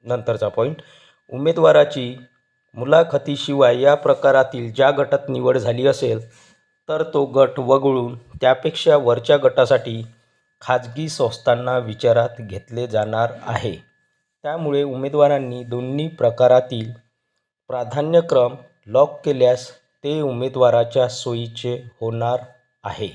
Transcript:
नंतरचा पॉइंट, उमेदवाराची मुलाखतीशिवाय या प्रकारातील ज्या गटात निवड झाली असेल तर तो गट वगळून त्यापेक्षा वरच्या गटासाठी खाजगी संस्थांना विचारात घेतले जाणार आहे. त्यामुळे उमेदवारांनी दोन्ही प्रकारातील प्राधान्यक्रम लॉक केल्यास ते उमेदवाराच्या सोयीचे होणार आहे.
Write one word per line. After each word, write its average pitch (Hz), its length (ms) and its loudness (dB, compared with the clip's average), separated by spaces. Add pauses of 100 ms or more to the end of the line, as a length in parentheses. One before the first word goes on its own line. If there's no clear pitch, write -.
नंतरचा 117 440 -4
पॉइंट, 131 280 -4 (560)
उमेदवाराची 147 840 2 (580)
मुलाखतीशिवाय 139 1040 2
या 139 140 6
प्रकारातील 135 760 0
ज्या 135 180 2
गटात 139 280 -2 (100)
निवड 127 300 0
झाली 120 280 -2
असेल 117 440 -2 (580)
तर 156 140 -4 (120)
तो 143 100 2
गट 131 360 2
वगळून 127 580 0
त्यापेक्षा 147 760 0
वरच्या 120 400 2
गटासाठी 123 720 2 (540)
खाजगी 127 480 -6
संस्थांना 123 680 -2
विचारात 117 500 0 (120)
घेतले 113 460 -10
जाणार 110 460 -2 (100)
आहे. 110 340 -6 (680)
त्यामुळे 147 400 -4
उमेदवारांनी 135 840 0
दोन्ही 127 440 -6
प्रकारातील 123 840 2 (760)
प्राधान्यक्रम 135 840 0 (320)
लॉक 127 380 0
केल्यास 127 460 0 (340)
ते 151 160 -4
उमेदवाराच्या 123 880 0
सोयीचे 120 760 -8 (180)
होणार 117 380 -4 (460)
आहे. 101 300 -8